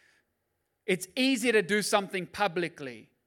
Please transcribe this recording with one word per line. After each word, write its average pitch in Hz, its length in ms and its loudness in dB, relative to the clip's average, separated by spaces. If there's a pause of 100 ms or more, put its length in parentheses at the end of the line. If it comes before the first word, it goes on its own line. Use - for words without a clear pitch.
(840)
It's 180 300 -2
easy 254 360 2
to 220 100 4
do 196 200 0
something 196 460 -2
publicly. 160 840 -4 (180)